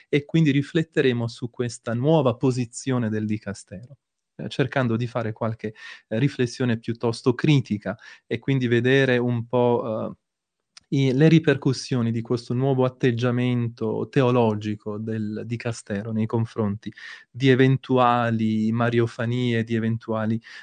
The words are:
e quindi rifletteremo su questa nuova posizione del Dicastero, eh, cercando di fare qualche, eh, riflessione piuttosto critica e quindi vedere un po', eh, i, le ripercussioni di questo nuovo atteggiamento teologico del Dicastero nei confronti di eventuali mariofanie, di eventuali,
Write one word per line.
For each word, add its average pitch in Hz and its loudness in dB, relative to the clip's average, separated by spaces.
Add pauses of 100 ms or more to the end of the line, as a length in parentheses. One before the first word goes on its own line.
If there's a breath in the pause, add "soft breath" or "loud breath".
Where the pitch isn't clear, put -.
e 143 2
quindi 160 2
rifletteremo 135 0
su 117 -10
questa 120 -6
nuova 131 4
posizione 123 -2
del 107 -2
Dicastero, 104 -8 (400)
eh, 131 -8
cercando 123 -2
di 120 -2
fare 113 -6
qualche, 110 -6 (340 loud breath)
eh, 110 -4
riflessione 123 -2
piuttosto 117 -2
critica 117 0 (280 loud breath)
e 120 -6
quindi 131 -2
vedere 127 4
un 120 -2
po', 120 0
eh, - -14 (720)
i, 135 2
le 147 6
ripercussioni 135 2
di 117 -4
questo 120 -4
nuovo 131 0
atteggiamento 120 -2
teologico 107 0
del 107 -6
Dicastero 113 -6
nei 110 -2
confronti 110 -4 (360 loud breath)
di 131 0
eventuali 120 2
mariofanie, 117 0
di 113 -2
eventuali, 113 -2 (220 loud breath)